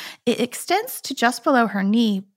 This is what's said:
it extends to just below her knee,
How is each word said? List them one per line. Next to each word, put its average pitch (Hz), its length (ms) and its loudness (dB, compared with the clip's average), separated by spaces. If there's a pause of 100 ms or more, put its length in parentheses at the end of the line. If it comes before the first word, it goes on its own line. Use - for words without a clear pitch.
(260)
it 240 140 0
extends 370 600 -4
to - 120 -8
just 240 300 0
below 240 240 4
her 190 160 -2
knee, 208 400 2 (120)